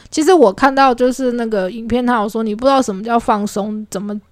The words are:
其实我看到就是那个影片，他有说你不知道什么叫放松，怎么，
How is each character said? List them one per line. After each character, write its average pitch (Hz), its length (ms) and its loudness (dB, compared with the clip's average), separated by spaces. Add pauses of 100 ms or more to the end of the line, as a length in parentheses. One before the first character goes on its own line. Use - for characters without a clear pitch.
(100)
其 311 120 -2
实 330 120 6
我 240 180 6
看 262 220 0
到 269 180 4
就 247 200 0
是 247 200 -2
那 240 140 -4
个 196 240 -2
影 226 160 -10
片， 240 180 0
他 247 120 2
有 214 120 -2
说 220 140 -4
你 220 100 -4
不 226 140 -4
知 - 20 2
道 269 140 4
什 214 120 -4
么 190 80 -8
叫 233 140 -2
放 220 300 0
松， 214 420 -6
怎 196 140 -8
么， 208 180 -8 (120)